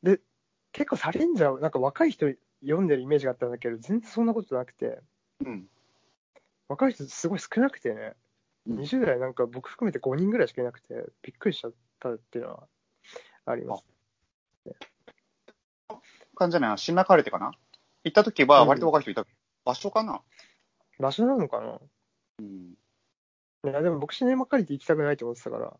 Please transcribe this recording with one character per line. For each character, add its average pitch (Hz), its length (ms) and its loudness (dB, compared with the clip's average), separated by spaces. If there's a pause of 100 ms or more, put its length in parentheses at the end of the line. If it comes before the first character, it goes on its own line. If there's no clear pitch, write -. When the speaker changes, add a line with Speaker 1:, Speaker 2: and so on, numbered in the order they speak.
Speaker 1:
で、 185 180 4 (520)
結 - 180 -4
構 233 60 0
サ 156 140 -2
リ 302 140 0
ン 339 100 2
ジ 180 100 4
ャ 135 100 2
ー、 131 60 -8
な 156 80 0
ん - 20 0
か - 80 -4
若 143 280 2
い 302 40 4
人 160 160 -2 (340)
読 156 220 -2
ん 190 40 2
で 147 100 4
る 127 60 -4
イ 131 40 -10
メ 147 100 2
ー - 20 4
ジ 135 80 0
が 127 60 0
あ - 20 -4
っ - 40 -14
た 127 80 -2
ん 120 40 -4
だ 120 80 -8
け 120 120 -4
ど、 117 60 -6
全 185 240 -4
然 220 100 -20
そ 226 120 -2
ん 226 40 2
な 233 80 0
こ 220 80 -4
と - 140 -8
な 127 80 -2
く - 80 -18
て。 120 280 -8 (440)
Speaker 2:
う 131 40 -10
ん。 104 200 -12 (1000)
Speaker 1:
若 254 200 0
い 240 40 0
人 143 120 -10
す - 240 -6
ご 190 80 -2
い - 20 -6
少 - 220 -6
な 269 100 2
く - 80 -20
て 113 160 -4
ね。 110 220 -12 (500)
Speaker 2:
う 117 80 -6
ん。 107 40 -8
Speaker 1:
二 143 80 -8
十 247 200 0
代 127 140 0
な 131 80 -4
ん 127 60 -10
か 123 120 0
僕 123 240 -12
含 - 160 -4
め 175 60 -2
て - 80 -8
五 131 160 -2
人 185 140 0
ぐ 233 80 0
ら 151 80 2
い - 20 -6
し - 40 -12
か - 100 -6
い - 20 -2
な 120 80 -6
く - 80 -20
て、 - 260 -12 (160)
び - 100 -18
っ - 60 -20
く 208 120 -2
り - 40 -6
し - 60 -12
ち - 60 -12
ゃ - 20 -8
っ 117 40 -12 (280)
た 127 100 -6
っ 113 80 -8
て - 200 -12
い - 40 -6
う - 40 -10
の - 80 -14
は - 120 -20 (760)
あ - 100 -4
り - 100 -8
ま 101 140 -8
す。 - 80 -20 (2000)
Speaker 2:
あ。 214 120 -16 (340)
感 - 160 0
じ 170 40 -2
じ - 20 4
ゃ 160 40 4
な 110 140 0
い？ 98 40 -8
シ - 120 -6
ン 170 60 2
ナ 185 80 4
ー - 20 -2
カ 185 100 8
レ 147 60 6
テ - 80 -4
か 98 80 -6
な？ 131 140 -6 (500)
行 156 100 -6
っ - 0 -
た 208 120 8
時 214 200 2
は 135 200 12
割 - 160 4
と 170 60 0
若 151 120 4
い 139 40 0
人 107 100 -8
い - 20 -6
た。 113 60 -2
Speaker 1:
う 104 40 -6
ん。 - 40 -16 (360)
Speaker 2:
場 123 120 -2
所 202 160 -6
か 220 100 0
な？ - 220 -8 (760)
Speaker 1:
場 135 140 0
所 220 140 0
な 269 100 2
の 165 120 -2
か 113 120 -4
な？ 110 200 -12 (600)
Speaker 2:
う - 20 -12
ん。 92 320 -16 (920)
Speaker 1:
い 143 40 -4
や、 139 140 -4
で 175 80 2
も 160 80 -2
僕 147 140 -8
シ - 120 -4
ネ 254 120 4
マ 262 100 -2
借 269 160 2
り 165 40 -2
て - 80 -6
行 139 80 -10
き - 40 -20
た 165 80 4
く 156 80 0
な 147 80 2
い 143 60 0
と - 80 -10
思 120 80 -6
っ 120 40 -8
て - 60 -20
た 120 80 -8
か 117 80 -8
ら。 113 220 -8